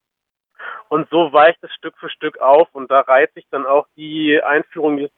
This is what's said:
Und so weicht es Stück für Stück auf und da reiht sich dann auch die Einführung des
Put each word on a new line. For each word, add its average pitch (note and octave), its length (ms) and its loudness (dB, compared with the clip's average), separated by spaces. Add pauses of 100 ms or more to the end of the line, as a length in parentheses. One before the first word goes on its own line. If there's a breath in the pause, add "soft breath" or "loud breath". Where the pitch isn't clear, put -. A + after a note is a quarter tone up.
(880 loud breath)
Und D3+ 220 -4
so D#3 220 0
weicht D3+ 300 4
es E3 100 -20
Stück - 260 -16
für E3 120 -14
Stück - 280 -10
auf C#3+ 360 4
und C3+ 180 -8
da C3+ 80 4
reiht C3 340 2
sich E3+ 160 -20
dann C#3 160 -8
auch C#3 300 0
die D3+ 440 -2
Einführung D3+ 580 -4
des C#3+ 200 -8